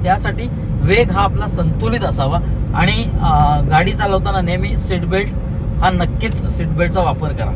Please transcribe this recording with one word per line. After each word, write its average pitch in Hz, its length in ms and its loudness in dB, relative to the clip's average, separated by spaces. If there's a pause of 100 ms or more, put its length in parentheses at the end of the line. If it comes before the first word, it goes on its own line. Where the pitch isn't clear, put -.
त्यासाठी 233 440 0 (340)
वेग 202 300 4
हा 190 100 0
आपला 202 260 0
संतुलित 202 540 0
असावा 151 380 0 (360)
आणि, 170 300 2 (160)
अ, 147 400 4
गाडी 160 320 2
चालवताना 190 480 0
नेहमी 180 340 0
सीट 175 300 -2
बेल्ट 190 240 0 (520)
हा 175 80 4
नक्कीच 185 580 -2
सीट - 200 -2
बेल्टचा 175 340 0
वापर 151 280 -2
करा. 131 260 -4